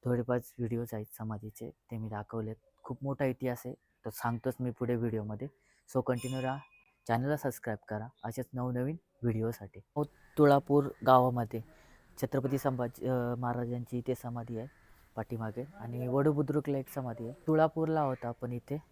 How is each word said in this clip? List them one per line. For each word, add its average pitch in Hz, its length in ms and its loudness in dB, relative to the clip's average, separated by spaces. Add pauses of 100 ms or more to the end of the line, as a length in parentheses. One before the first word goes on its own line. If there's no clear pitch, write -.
थोडेफार 123 340 2 (200)
व्हिडिओज 117 340 -2
आहेत 107 140 -6 (120)
समाधीचे, 110 520 -8 (200)
ते 117 80 -8
मी 110 100 -6
दाखवलेत. 110 480 -6 (260)
खूप 127 200 -8
मोठा 139 220 -2
इतिहास 127 420 -2
आहे, 127 80 -8 (300)
तो 113 60 -6
सांगतोच 120 500 -2
मी 123 100 -2
पुढे 123 240 0
व्हिडिओमध्ये. 110 540 -2 (460)
So 131 80 4
कंटिन्यू 127 400 -2
राहा, 131 160 -2 (500)
चॅनलला 127 280 2
सबस्क्राईब 120 420 -4 (100)
करा 107 200 -6 (160)
असेच 117 280 -6
नवनवीन 127 440 -2 (260)
व्हिडिओसाठी. 110 580 -2 (160)
हो, 147 80 0 (340)
तुळापूर 143 460 8 (220)
गावामध्ये 123 760 6 (420)
छत्रपती 135 360 0
संभाजी, 127 480 -2
अ, 123 320 0
महाराजांची 120 600 -4
इथे 120 160 -2
समाधी 120 440 -8
आहे 117 80 -6 (500)
पाठीमागे 113 500 -6 (140)
आणि 123 280 -6
वडू 139 240 4
बुद्रुकला 143 460 0
एक 131 160 -6
समाधी 120 300 -6
आहे. 120 80 -8 (140)
तुळापूरला 156 540 4
होता 131 280 0
आपण 120 240 -6
इथे 123 260 -6 (140)